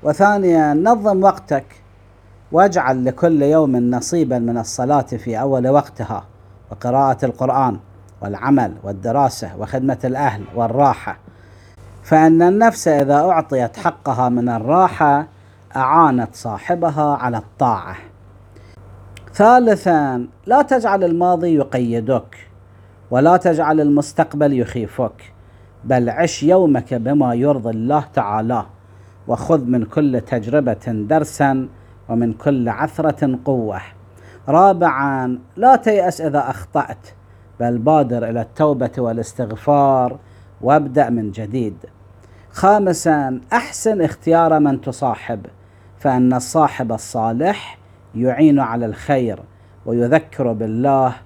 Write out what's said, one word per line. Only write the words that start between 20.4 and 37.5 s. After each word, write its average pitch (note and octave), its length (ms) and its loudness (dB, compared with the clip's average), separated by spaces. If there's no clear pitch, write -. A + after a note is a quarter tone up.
لا C4 160 4
تجعل A3 420 0
الماضي E3+ 520 0
يقيدك، A#2+ 920 -4
ولا D3+ 260 4
تجعل D#3+ 440 0
المستقبل D3 800 0
يخيفك، A2+ 720 -6
بل A#2+ 260 0
عش D#3 340 -2
يومك D3+ 500 2
بما B2 400 0
يرضي B2 360 0
الله B2 340 -2
تعالى، A2 520 -2
وخذ B2+ 380 0
من B2 200 0
كل C3 360 -2
تجربة A#2+ 680 -2
درسا، C3 800 -2
ومن A#2 240 0
كل B2 360 -2
عثرة C3+ 760 -4
قوة. A2 360 -4
رابعا، C#3 920 2
لا B3 180 6
تيأس F#3 460 0
إذا C#3+ 280 -2
أخطأت، - 580 -8